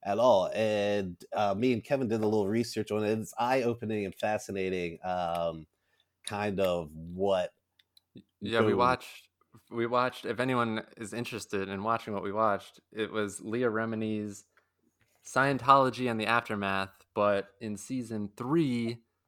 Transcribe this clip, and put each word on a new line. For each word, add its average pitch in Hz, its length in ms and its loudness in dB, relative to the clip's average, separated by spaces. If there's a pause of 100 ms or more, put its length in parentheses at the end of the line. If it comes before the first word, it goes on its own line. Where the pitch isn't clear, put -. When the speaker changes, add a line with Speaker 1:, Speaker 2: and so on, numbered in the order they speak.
Speaker 1:
at 101 160 -2
all. 107 340 6
And, 104 640 0 (180)
uh, 101 220 2
me 123 160 2
and 113 120 0
Kevin 135 260 -2
did 110 120 0
a 110 40 2
little 107 220 2
research 113 440 -2
on 107 120 0
it. 110 160 2
It's 101 180 -10
eye-opening 117 680 0
and 90 100 -8
fascinating, 92 880 -4
um, 85 640 -4 (600)
kind 104 340 -4
of 87 340 0
what 90 600 -2 (880)
Speaker 2:
Yeah, 113 200 2
we 107 100 4
Speaker 1:
goes 101 60 2
Speaker 2:
watched, - 520 0 (420)
we 117 160 -2
watched, 123 380 0
if 113 160 -4
anyone 117 440 0 (120)
is 104 160 -12
interested 104 560 -4
in 98 140 -6
watching 113 300 -2
what 95 100 -4
we 98 100 -4
watched, 104 460 0 (120)
it 107 200 -4
was 104 300 -2
Leah 117 280 0
Remini's 110 720 -4 (840)
Scientology 131 880 4
and 110 80 -2
the 107 80 0
Aftermath, 101 640 0 (220)
but 101 360 2 (120)
in 107 160 -6
season 110 580 -6
three, 120 640 0 (280)